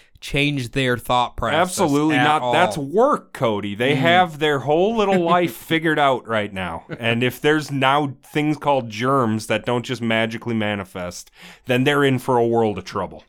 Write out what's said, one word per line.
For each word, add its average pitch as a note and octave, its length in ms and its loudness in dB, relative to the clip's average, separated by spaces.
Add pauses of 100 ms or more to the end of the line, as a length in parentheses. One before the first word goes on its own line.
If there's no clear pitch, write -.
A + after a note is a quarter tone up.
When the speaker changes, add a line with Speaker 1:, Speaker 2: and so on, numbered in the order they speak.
(220)
Speaker 1:
change C#3+ 500 -2
their B2+ 280 0
thought B2 360 0
process B2 240 0 (200)
Speaker 2:
Absolutely D3+ 360 2
Speaker 1:
at B2+ 80 2
Speaker 2:
not. D3+ 200 2
Speaker 1:
all. B2 100 0
Speaker 2:
That's F3+ 240 2
work, G3 560 0
Cody. G#2 420 -2
They B2+ 200 0
Speaker 1:
Mm. C3 60 0
Speaker 2:
have E3+ 380 2
their D3 200 2
whole E3+ 360 0
little G3 240 2
Speaker 1:
<laughs> E3+ 160 2
Speaker 2:
life F3+ 180 2
figured D#3+ 460 -2
out C3+ 280 2
right G#2 260 -2
now. F2 320 -8 (140)
And A#2 240 0
if B2 180 -2
there's D3 300 0
now C#3 520 0
things D3+ 320 -2
called C#3 360 -2
germs A2+ 560 0
that A2 180 -2
don't A#2+ 180 -2
just B2 180 -6
magically A2+ 520 -2
manifest, G2+ 800 -6 (340)
then B2+ 200 2
they're C#3+ 180 2
in C3 160 2
for B2+ 180 0
a A#2+ 100 4
world A2+ 300 0
of F2+ 80 -10
trouble. F2+ 440 -8